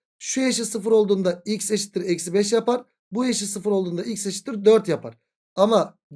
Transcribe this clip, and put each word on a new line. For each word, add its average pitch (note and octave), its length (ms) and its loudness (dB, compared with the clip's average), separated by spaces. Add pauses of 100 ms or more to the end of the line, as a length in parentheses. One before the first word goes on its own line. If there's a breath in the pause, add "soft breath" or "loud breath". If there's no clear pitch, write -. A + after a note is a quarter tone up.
(200)
şu - 220 -6
eşit A#3 240 0
sıfır A3 260 -4
olduğunda F#3+ 540 2
x G#3 260 -4
eşittir G3+ 300 -2
eksi F3 320 -4
beş G3+ 200 0
yapar. A#3+ 320 0 (260)
Bu A#3+ 140 -2
eşit G#3 240 -2
sıfır G#3 220 -4
olduğunda F3+ 320 -2
x A3+ 220 -6
eşittir G3+ 400 -4
dört G#3+ 220 6
yapar. C3 300 -4 (380)
Ama G3+ 420 2 (180)